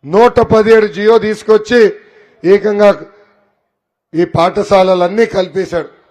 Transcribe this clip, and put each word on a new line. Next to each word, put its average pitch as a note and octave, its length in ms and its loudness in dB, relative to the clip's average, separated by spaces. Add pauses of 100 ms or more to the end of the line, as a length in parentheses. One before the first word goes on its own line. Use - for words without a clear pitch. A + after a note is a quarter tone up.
(120)
నూట A#3 260 2 (140)
పదిహేడు A3 420 2
జియో G#3+ 200 2 (120)
తీసుకొచ్చి G#3+ 540 0 (640)
ఏకంగా G3+ 460 2 (1200)
ఈ E3 120 0 (100)
పాఠశాలలన్నీ F#3+ 920 0 (100)
కల్పేశాడు. E3+ 540 -6 (220)